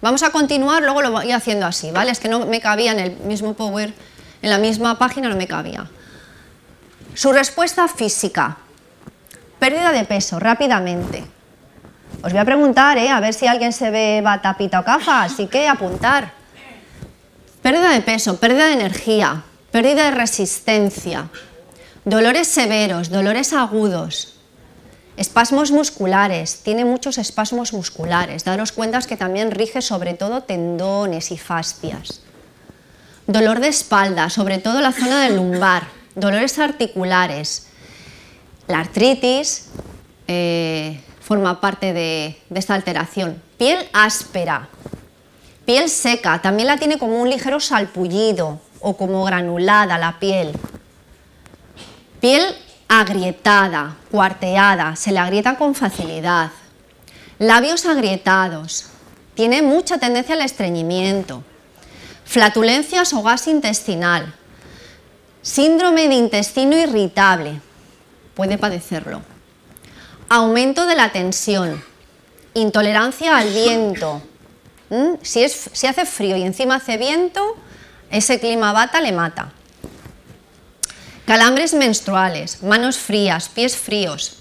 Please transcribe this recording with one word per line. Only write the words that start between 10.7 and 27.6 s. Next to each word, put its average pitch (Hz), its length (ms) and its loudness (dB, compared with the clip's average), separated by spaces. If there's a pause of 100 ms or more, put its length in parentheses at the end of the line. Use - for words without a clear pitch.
Os 170 80 -4
voy 190 80 2
a 208 60 4
preguntar, 269 520 4
¿eh? 240 120 2
A 269 100 2
ver 220 140 0
si 247 140 0
alguien 240 260 0
se 233 160 -2
ve 214 340 0
bata, 196 320 0
pita 190 240 0
o 180 40 -4
cafa, 269 400 2
así 196 240 -4
que 269 200 2
apuntar. 226 640 0 (1300)
Pérdida 339 280 4
de 254 120 4
peso, 220 380 -2
pérdida 254 280 4
de 311 60 4
energía, 196 720 0 (280)
pérdida 277 340 4
de 285 60 2
resistencia, 208 1160 -2 (760)
dolores 233 420 2
severos, 214 640 0
dolores 202 440 0
agudos, 208 840 -2 (840)
espasmos 269 540 2
musculares, 196 920 0
tiene 226 220 -2
muchos 247 320 -2
espasmos 233 560 -4